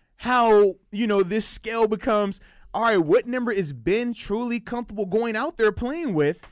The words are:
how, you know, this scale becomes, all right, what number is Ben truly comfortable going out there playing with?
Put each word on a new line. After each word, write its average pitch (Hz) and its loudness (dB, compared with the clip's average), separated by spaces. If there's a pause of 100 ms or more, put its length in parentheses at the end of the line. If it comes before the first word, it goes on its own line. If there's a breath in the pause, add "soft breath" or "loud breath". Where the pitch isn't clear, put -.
(160 loud breath)
how, 220 4 (160)
you 220 -2
know, 202 4
this 202 -2
scale 226 -2
becomes, 208 -2 (340 soft breath)
all 214 -2
right, 226 2
what 175 4
number 240 -4
is 180 -2
Ben 208 -2
truly 233 -4
comfortable 220 -8
going 220 -2
out 262 -6
there 440 2
playing 277 -6
with? 151 0 (120)